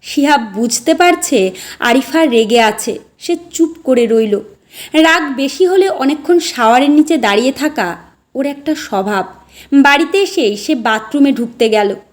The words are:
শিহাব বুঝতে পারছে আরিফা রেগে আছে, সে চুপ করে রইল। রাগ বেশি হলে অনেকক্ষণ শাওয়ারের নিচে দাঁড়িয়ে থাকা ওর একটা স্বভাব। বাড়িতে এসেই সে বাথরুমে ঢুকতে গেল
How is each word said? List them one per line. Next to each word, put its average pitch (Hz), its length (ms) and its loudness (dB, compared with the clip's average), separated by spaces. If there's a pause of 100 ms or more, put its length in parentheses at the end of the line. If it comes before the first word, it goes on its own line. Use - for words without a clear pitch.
শিহাব 277 520 0
বুঝতে 240 400 -2
পারছে 330 560 0 (280)
আরিফা 262 480 0
রেগে 233 340 2
আছে, 214 380 -2 (200)
সে - 180 -4 (140)
চুপ 330 340 -2
করে 247 220 2
রইল। 214 340 0 (520)
রাগ 320 440 2
বেশি 269 300 -2
হলে 381 220 2
অনেকক্ষণ 302 500 0
শাওয়ারের 247 520 2
নিচে 302 260 4
দাঁড়িয়ে 226 360 0
থাকা 254 440 -4 (380)
ওর 269 120 -4
একটা 285 280 -6
স্বভাব। 196 520 -4 (460)
বাড়িতে 285 500 4
এসেই 247 340 -2
সে - 180 -4
বাথরুমে 233 580 0
ঢুকতে 233 360 -2
গেল 214 260 0 (180)